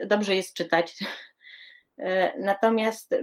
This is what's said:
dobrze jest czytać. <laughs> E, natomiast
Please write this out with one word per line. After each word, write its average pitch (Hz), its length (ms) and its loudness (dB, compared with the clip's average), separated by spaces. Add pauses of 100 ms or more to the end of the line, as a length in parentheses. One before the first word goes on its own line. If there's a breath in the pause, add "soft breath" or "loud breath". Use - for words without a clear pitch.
dobrze 202 300 2
jest 190 180 -4
czytać. 170 440 0
<laughs> - 40 -12 (960 loud breath)
E, 185 400 0
natomiast 220 840 0